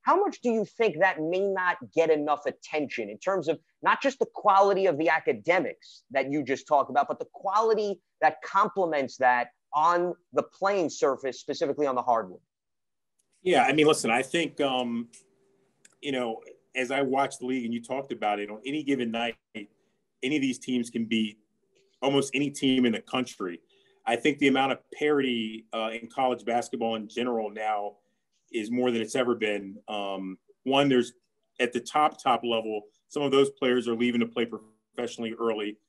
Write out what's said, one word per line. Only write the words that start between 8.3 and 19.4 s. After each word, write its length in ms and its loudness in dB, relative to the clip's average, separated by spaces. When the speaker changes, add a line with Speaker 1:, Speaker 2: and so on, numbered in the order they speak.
Speaker 1:
complements 760 0
that 320 2
on 400 2
the 100 0
playing 460 -2
surface, 500 -2
specifically 460 -2
on 100 -2
the 60 0
hardwood? 380 0
Speaker 2:
Yeah, 200 4
I 100 4
mean, 140 6
listen, 220 4
I 120 2
think, 380 -4
um, 480 -2
you 100 -6
know, 300 -4
as 160 -2
I 120 0
watch 360 0
the 60 -10
league 200 -2
and 80 -4
you 80 -4
talked 300 -8
about 280 -2
it, 100 -6
on 160 -12
any 180 -4
given 280 0
night, 240 -4